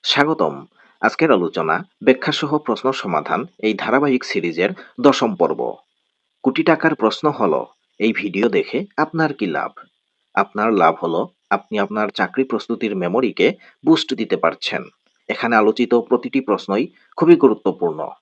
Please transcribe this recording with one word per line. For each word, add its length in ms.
স্বাগতম। 420
আজকের 340
আলোচনা 380
ব্যাখ্যাসহ 440
প্রশ্ন 200
সমাধান 380
এই 160
ধারাবাহিক 480
সিরিজের 400
দশম 240
পর্ব। 200
কোটি 260
টাকার 320
প্রশ্ন 220
হল, 160
এই 200
ভিডিও 280
দেখে 300
আপনার 340
কি 80
লাভ? 160
আপনার 340
লাভ 200
হলো 180
আপনি 180
আপনার 240
চাকরি 320
প্রস্তুতির 420
মেমোরিকে 440
বুস্ট 240
দিতে 160
পারছেন। 460
এখানে 280
আলোচিত 360
প্রতিটি 400
প্রশ্নই 360
খুবই 240
গুরুত্বপূর্ণ। 580